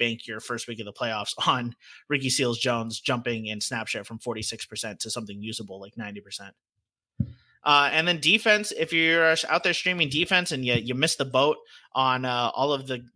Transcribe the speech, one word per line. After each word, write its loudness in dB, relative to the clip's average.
bank 0
your -8
first -6
week -10
of -8
the -10
playoffs -4
<laughs> -2
on 0
Ricky 0
Seals-Jones 0
jumping -2
in -6
snap -4
share -6
from -12
forty-six -8
percent -10
to -6
something -8
usable -10
like -16
ninety -10
percent. -14
Uh, 6
and 2
then 2
defense, 4
if -2
you're, 6
uh, 4
out 2
there 2
streaming 0
defense 2
and -2
you, 2
you 0
missed 2
the 2
boat 4
on, 2
uh, 2
all 2
of -2
the, -4